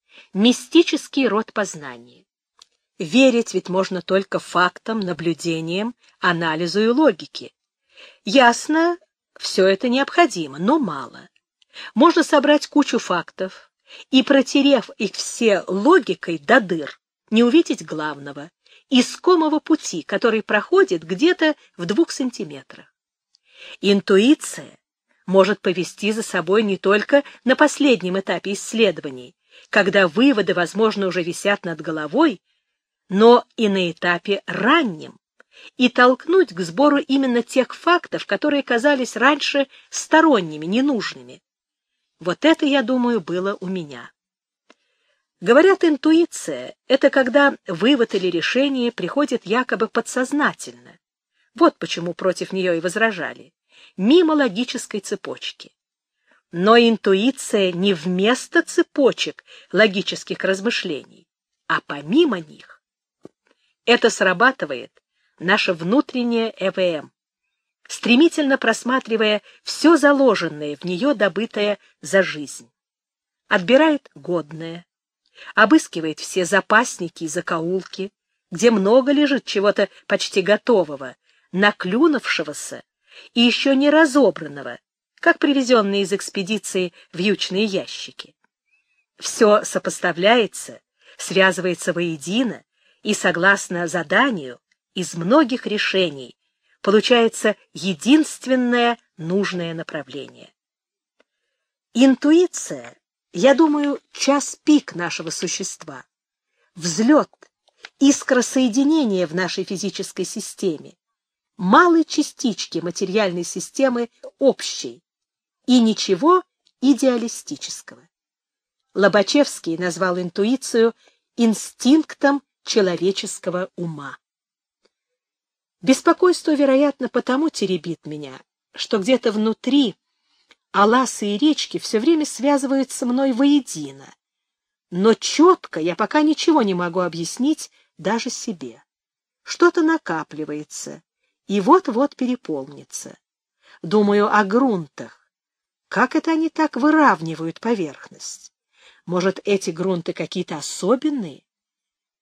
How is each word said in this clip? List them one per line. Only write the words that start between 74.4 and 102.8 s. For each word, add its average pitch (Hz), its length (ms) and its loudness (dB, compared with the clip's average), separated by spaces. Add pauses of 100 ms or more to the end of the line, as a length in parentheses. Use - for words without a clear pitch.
обыскивает 196 640 2
все - 240 -4
запасники 190 800 -2
и 160 40 -6
закоулки, 175 840 -6 (380)
где 190 200 2
много 226 420 4
лежит 277 320 2
чего-то 202 440 0 (180)
почти - 360 -2
готового, 165 760 0 (360)
наклюнувшегося 196 1300 -2 (500)
и 233 80 0
ещё 247 340 2
не 277 160 4
разобранного, 180 880 2 (420)
как 339 180 2
привезённые 233 640 2
из 190 100 -4
экспедиции 190 800 -6 (200)
вьючные 190 520 -2
ящики. - 680 -10 (840)
Всё 214 460 2
сопоставляется, 185 1160 -2 (360)
связывается 185 760 -2
воедино, 170 720 -4 (380)
и, 214 120 -2
согласно 180 720 0
заданию, 170 720 -2 (340)
из 180 200 -8
многих 233 520 0
решений 180 720 -4 (440)
получается 220 760 2 (160)
единственное 240 1300 0 (180)
нужное 175 580 -4
направление. 131 800 -14 (1400)
Интуиция — 269 1040 2 (360)